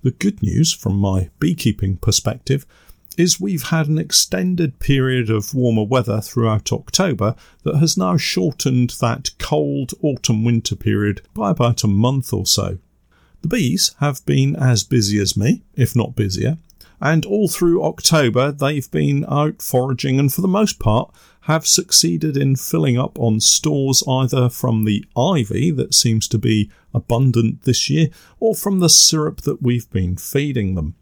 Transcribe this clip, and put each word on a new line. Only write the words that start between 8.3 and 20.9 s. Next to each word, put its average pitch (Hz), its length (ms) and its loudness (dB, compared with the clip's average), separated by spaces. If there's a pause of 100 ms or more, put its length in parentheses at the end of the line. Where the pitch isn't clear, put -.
that 123 300 -4 (100)
cold 143 600 -2
autumn-winter 117 760 0
period 104 460 -2 (120)
by 104 160 -2
about 117 320 0
a 117 60 0
month 120 460 0
or 98 120 -4
so. 92 320 -2 (640)
The 160 60 -6
bees 180 540 0
have 147 240 -2
been 139 320 2
as 123 260 2
busy 107 340 0
as 101 200 0
me, 120 260 0 (120)
if 127 200 0
not 117 220 0
busier, 110 400 -2 (420)
and 156 260 2
all 202 220 0
through 170 380 2
October 143 680 0
they've 143 400 -4
been 143 380 0
out 147 320 -2
foraging 131 580 0
and 139 140 2
for - 80 -2
the 190 80 2
most 208 280 2
part 113 320 0 (340)